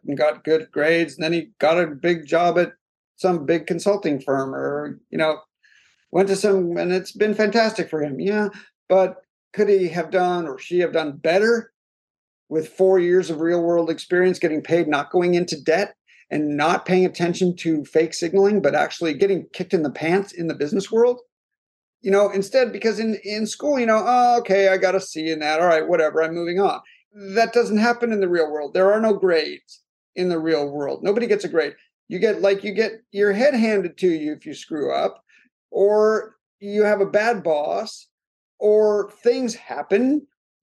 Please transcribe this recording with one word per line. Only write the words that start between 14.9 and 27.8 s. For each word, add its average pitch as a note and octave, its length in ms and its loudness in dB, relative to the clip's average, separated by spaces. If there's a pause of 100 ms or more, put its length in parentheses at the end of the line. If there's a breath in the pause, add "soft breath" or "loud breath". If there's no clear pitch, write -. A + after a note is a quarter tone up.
going F3+ 220 2
into F3 280 -2
debt, F3 340 0 (340 soft breath)
and D3+ 260 -4
not D#3+ 300 0
paying F#3 200 2
attention F3 520 -2
to D#3 260 -4
fake D#3+ 300 0
signaling, G3 480 2
but F#3 140 0
actually D3+ 380 -2
getting G3 380 0
kicked - 220 -10
in E3 100 0
the C3+ 80 -4
pants F3+ 400 -2
in E3 160 -8
the D3 80 -6
business D3 340 -4
world? B3 300 2 (840)
You F#3+ 100 -2
know, G3+ 200 4
instead, G#3 420 0
because G#3 260 -4
in, A3 240 -2
in G#3 220 -6
school, C4+ 340 -4
you A#3 60 0
know, A3 180 2
"Oh, A#3+ 360 2
okay, G3 300 2
I F#3+ 80 2
got F#3 180 0
a F#3+ 40 2
C D#3+ 300 -8
in D#3 100 -4
that. D3+ 220 -2
All F3+ 60 4
right, D#3 200 2
whatever, D#3+ 360 2
I'm D#3+ 100 -4
moving E3+ 260 -4
on." F#3+ 200 0 (560 soft breath)
That A3+ 180 2
doesn't A3 240 2
happen A#3 340 0